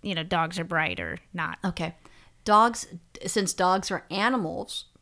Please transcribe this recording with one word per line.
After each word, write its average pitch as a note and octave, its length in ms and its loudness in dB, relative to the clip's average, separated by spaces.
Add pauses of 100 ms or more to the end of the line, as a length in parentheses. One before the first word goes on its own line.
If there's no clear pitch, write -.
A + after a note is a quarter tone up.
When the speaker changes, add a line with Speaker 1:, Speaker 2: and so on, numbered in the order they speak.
Speaker 1:
you G3 140 -4
know, D#3+ 80 -4
dogs F3 360 0
are E3 40 -2
bright E3 360 -2
or F2+ 200 -6 (140)
not. E3 300 -6
Speaker 2:
Okay. F3 320 -4 (480)
Dogs, A3+ 440 4 (380)
since F#3+ 280 0
dogs F#3 380 2
are F3+ 180 -4
animals, G3 760 -2 (160)